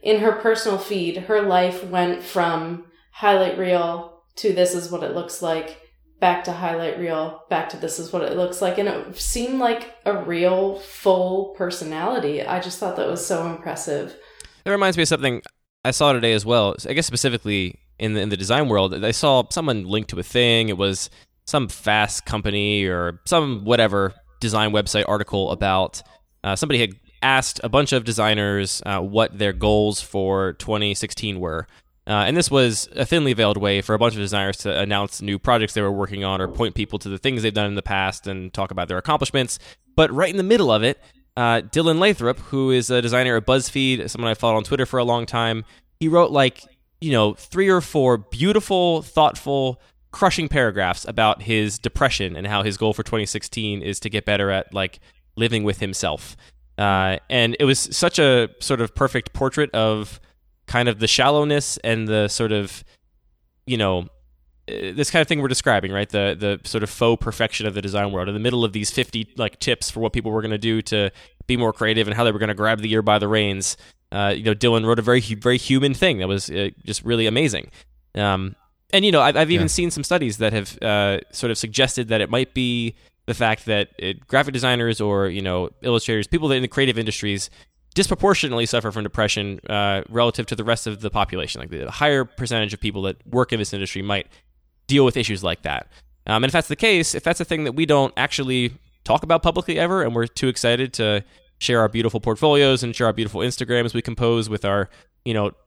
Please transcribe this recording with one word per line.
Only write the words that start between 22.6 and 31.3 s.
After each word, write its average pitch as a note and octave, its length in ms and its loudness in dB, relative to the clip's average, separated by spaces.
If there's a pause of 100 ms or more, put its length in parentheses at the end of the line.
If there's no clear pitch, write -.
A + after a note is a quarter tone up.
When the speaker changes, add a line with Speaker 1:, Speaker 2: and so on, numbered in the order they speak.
Speaker 2:
or F2 400 -2
some C#3 400 0
whatever G#2 480 4 (260)
design G#2+ 320 0
website G#2 360 2
article G2+ 440 -2
about, F#2+ 500 0 (420)
uh, G2 120 -2
somebody C#3+ 240 0
had A2 120 2 (300)
asked C3 420 2
a B2 60 -4
bunch C3+ 220 2
of B2+ 140 2
designers, G#2 800 0
uh, G2 140 -2
what G2+ 380 0
their G2+ 140 0
goals G#2 500 2
for F#2+ 520 -2
twenty G#2 400 -4
sixteen G2+ 480 -6